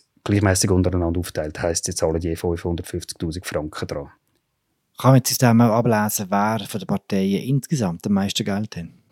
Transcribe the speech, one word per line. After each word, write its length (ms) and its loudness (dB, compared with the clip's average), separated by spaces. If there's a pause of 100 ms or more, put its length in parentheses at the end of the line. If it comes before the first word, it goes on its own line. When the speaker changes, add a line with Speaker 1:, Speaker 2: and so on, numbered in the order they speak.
(240)
Speaker 1:
gleichmässig 460 2
untereinander 500 2
aufgeteilt. 420 -6
Heisst, 220 0
sie 100 -4
zahlen 260 0
je 160 -2
fünfhundertfünfzigtausend 1080 -4
Franken 400 -6
dran. 220 -8 (880)
Speaker 2:
Kann 140 6
man 40 10
jetzt 140 2
aus 80 -2
dem 220 6
auch 120 6
ablesen, 560 0
wer 400 0
von 120 -8
den 60 -10
Parteien 560 -2
insgesamt 640 -2
am 60 0
meisten 320 0
Geld 320 -4
hat 100 -10 (260)